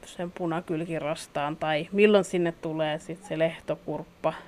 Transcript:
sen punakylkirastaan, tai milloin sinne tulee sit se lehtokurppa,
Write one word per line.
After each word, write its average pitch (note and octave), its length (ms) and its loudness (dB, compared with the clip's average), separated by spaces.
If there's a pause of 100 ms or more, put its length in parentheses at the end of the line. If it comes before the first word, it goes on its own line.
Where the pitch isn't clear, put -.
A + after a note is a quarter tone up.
sen F3 260 -8
punakylkirastaan, D#3+ 1200 -4
tai D#3 360 -2
milloin G3+ 320 8
sinne F3 280 0
tulee D#3+ 480 -2
sit E3 240 -12
se D#3+ 160 -6
lehtokurppa, D#3+ 920 -2 (140)